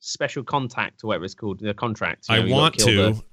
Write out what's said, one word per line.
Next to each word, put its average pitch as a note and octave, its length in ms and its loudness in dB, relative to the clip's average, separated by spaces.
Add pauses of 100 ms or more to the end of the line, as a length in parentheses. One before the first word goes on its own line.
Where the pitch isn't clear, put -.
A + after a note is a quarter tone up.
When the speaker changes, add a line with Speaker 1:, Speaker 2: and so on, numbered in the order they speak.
Speaker 1:
Special - 440 -6
Contact B2 580 -4
or A2 40 -8
whatever F2+ 180 -2
it's F#2 80 -8
called, G2+ 260 -6
the G#2 140 -4
Contract? G2+ 560 -4
You A2+ 60 2
Speaker 2:
I A2+ 40 4
Speaker 1:
know, A2+ 60 2
you B2 80 2
Speaker 2:
want D3+ 240 4
Speaker 1:
gotta A#2+ 140 6
kill G2 240 4
Speaker 2:
to. - 180 -8